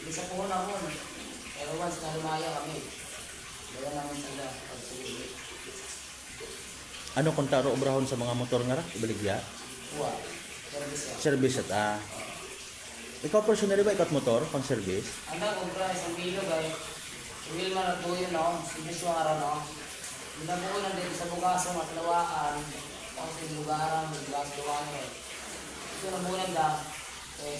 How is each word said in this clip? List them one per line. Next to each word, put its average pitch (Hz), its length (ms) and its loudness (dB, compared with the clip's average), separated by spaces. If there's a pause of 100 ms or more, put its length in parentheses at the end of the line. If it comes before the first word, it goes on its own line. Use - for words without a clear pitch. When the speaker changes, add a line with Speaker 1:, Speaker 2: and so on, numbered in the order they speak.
Speaker 1:
Di 160 80 -6
sa 180 160 -4
puno 185 160 0
na 185 240 0
mo, - 0 -
no? 175 200 -2 (680)
Pero 147 120 -4 (120)
once 175 160 0
na 156 160 -4
lumaya 160 340 0 (140)
kami, 151 140 -4 (1000)
dala 135 160 -4
namin 147 320 -2
sa 139 240 -6 (240)
pagsulit. - 640 -8 (1800)
Speaker 2:
Ano 151 160 6
kung 135 160 2
taro 135 240 6
obrahon 135 320 4
sa 131 80 0
mga 120 240 2
motor 123 320 4
nga 131 80 4
ra? 170 60 -2 (100)
Ibaligya? 104 480 0 (560)
Speaker 1:
Uwa, - 160 2 (560)
service 143 400 -4
yan. - 80 -6
Speaker 2:
Service 131 400 6
at, 101 160 0
ah. 104 240 4 (1200)
Ikaw 202 180 6
personally 208 420 6
ba, 208 100 8
ikaw 180 100 6
at 165 100 4
motor, 123 360 6
pang 139 140 0
service? 107 440 2 (220)
Speaker 1:
Anda, 180 260 0
kontra, 185 360 0
isang 175 240 0
bilog 180 340 0
ay. 160 260 2 (640)
Si - 140 -8
Wilmar 185 360 2
at 175 120 2
Buyo, 180 300 2
no? 170 320 4
Si 156 200 -6
Joshua 170 320 0
nga 160 100 4
raw, 156 120 6
no? 143 180 2 (800)
Minabuo 180 440 0
na 196 140 0
dito 180 200 -2
sa 170 160 -2
Bukaso, 175 440 4
Matlawaan. 165 840 2 (560)
Tapos 160 200 -4
sa 156 200 -6
lugaran, 156 560 2
Bukaso, 143 480 -2
Lugaran. 143 500 -2 (840)
Ito 190 160 -4
na 185 120 -2
muna 185 280 2
lang. 156 280 4 (600)
Eh, 147 220 -4